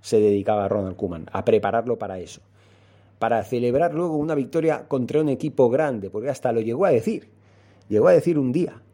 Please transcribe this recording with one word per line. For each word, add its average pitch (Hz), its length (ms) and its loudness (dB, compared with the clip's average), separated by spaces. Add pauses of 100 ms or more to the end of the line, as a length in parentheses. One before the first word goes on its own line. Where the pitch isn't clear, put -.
se 110 180 2
dedicaba 101 480 0
Ronald 98 280 -4
Koeman, 131 360 -8
a 95 120 -6
prepararlo 113 540 0
para 95 220 -10
eso, - 220 -18 (760)
para 113 240 0
celebrar 127 500 0
luego 160 240 -4
una 151 200 -2
victoria 156 500 -2
contra 135 340 -2
un 156 100 0
equipo 127 380 2
grande, 120 420 0
porque 107 200 -6
hasta 123 220 -2
lo 113 80 2
llegó 120 240 -2
a 185 60 4
decir, 156 380 0 (600)
llegó 104 180 4
a 185 60 8
decir 165 260 4
un 127 140 0
día - 300 -2 (120)